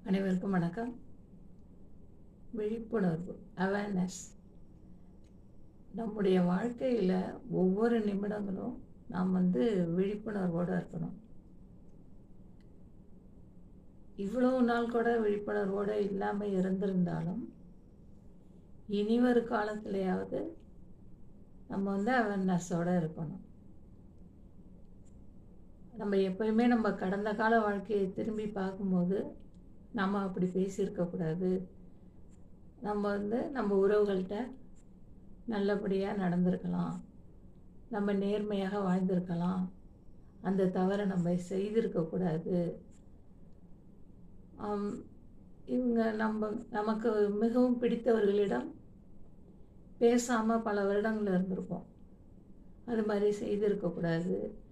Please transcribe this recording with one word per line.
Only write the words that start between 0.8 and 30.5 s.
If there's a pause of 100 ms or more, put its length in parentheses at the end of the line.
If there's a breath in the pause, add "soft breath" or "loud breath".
விழிப்புணர்வு, (180)
அவேர்னஸ். (1600)
நம்முடைய
வாழ்க்கையில (100)
ஒவ்வொரு
நிமிடங்களும் (320)
நாம்
வந்து
விழிப்புணர்வோட
இருக்கணும். (3000)
இவ்வளவு
நாள்
கூட
விழிப்புணர்வோட
இல்லாம
இருந்திருந்தாலும், (1400)
இனி
வரும்
காலத்திலேயாவது (1300)
நம்ம
வந்து
அவேர்னஸோட
இருக்கணும். (2500)
நம்ம
எப்பயுமே
நம்ம
கடந்த
கால
வாழ்க்கையை
திரும்பி
பார்க்கும்போது, (680)
"நம்ம
அப்படி
பேசியிருக்க